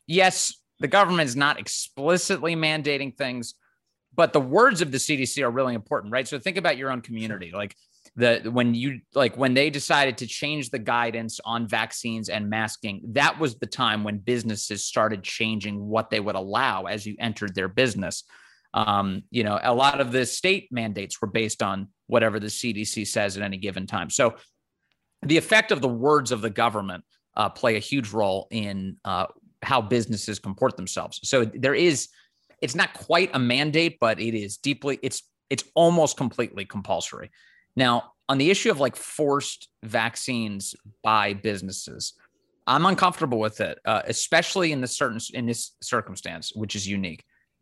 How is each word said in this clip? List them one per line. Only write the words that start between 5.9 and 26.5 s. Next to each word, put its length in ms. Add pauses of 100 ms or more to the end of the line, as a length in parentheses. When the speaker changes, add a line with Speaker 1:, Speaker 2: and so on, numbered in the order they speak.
Speaker 1:
right? 140
So 120
think 180
about 200
your 140
own 120
community. 480
Speaker 2:
Sure. 80
Speaker 1:
Like 180 (400)
the, 240 (100)
when 240
you, 260 (140)
like, 220
when 180
they 160
decided 480
to 80
change 440
the 100
guidance 640
on 240
vaccines 640
and 200
masking, 500 (120)
that 260
was 220
the 60
time 360
when 160
businesses 680
started 380
changing 640
what 240
they 80
would 160
allow 520
as 200
you 140
entered 340
their 140
business. 560 (500)
Um, 560
you 140
know, 180
a 100
lot 280
of 100
the 160
state 460
mandates 500
were 60
based 340
on 260 (180)
whatever 340
the 100
C 220
D 120
C 200
says 320
at 60
any 140
given 300
time. 240
So 240 (880)
the 140
effect 340
of 100
the 80
words 440
of 80
the 100
government, 540 (320)